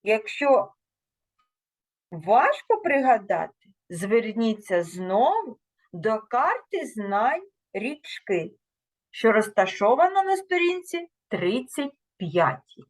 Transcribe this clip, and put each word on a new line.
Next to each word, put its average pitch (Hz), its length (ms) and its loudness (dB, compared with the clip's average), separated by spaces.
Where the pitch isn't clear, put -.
Якщо 220 680 2
важко 247 720 2
пригадати, 226 840 0
зверніться 208 920 0
знову 208 760 0
до 214 260 -2
карти 311 680 -4
знань 220 640 -2
річки, 196 840 -6
що 220 220 2
розташована 220 920 2
на 381 140 0
сторінці 349 720 -2
тридцять 254 640 -4
п'ятій. 165 720 -2